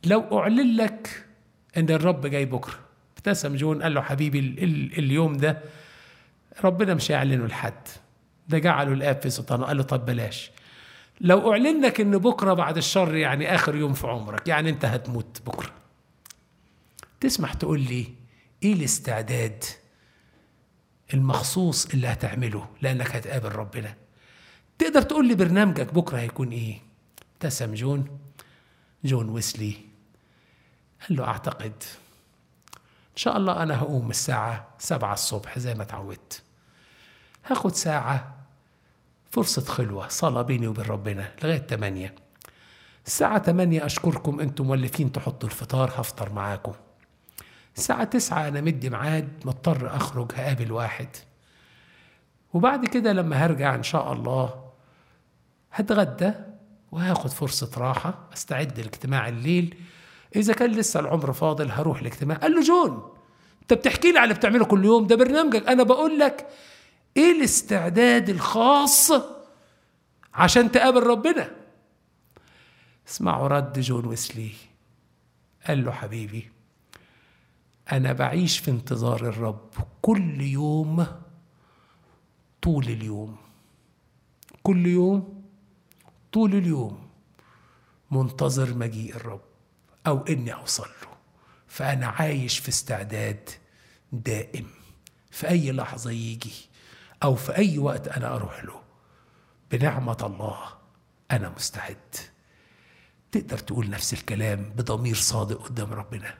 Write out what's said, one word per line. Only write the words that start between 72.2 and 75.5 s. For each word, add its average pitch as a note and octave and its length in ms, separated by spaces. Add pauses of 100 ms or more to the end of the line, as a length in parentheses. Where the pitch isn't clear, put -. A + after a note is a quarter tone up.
اسمعوا C#3 400
رد C3+ 320
جون A#2+ 260
ويسلي، A2+ 440 (1160)